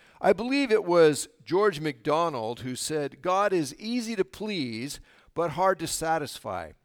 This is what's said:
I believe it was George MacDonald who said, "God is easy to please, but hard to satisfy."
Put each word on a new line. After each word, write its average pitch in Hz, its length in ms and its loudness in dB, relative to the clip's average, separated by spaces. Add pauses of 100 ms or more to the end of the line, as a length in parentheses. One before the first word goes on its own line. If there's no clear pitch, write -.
(200)
I 196 140 4
believe 247 380 0
it 214 120 2
was 165 440 4 (160)
George 190 360 2
MacDonald 143 840 -2
who 123 140 -6
said, 147 460 -6
"God 190 320 2
is 156 220 0
easy 226 400 -4
to 185 100 0
please, 139 760 -6 (360)
but 160 160 -2
hard 185 280 2
to 160 80 -4
satisfy." 143 840 -4 (140)